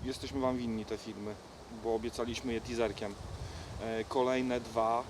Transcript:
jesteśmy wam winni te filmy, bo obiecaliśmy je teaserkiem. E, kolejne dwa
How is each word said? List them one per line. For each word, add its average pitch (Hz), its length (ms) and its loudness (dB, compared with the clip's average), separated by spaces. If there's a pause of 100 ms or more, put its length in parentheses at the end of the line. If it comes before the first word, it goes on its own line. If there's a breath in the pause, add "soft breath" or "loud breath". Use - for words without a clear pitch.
jesteśmy 135 360 -2
wam 127 160 4
winni 113 280 0
te 107 140 -4
filmy, 104 360 -6 (500)
bo 113 100 4
obiecaliśmy 117 580 0
je 113 80 0
teaserkiem. 113 540 0 (680 loud breath)
E, 113 220 0
kolejne 127 560 4
dwa 113 500 4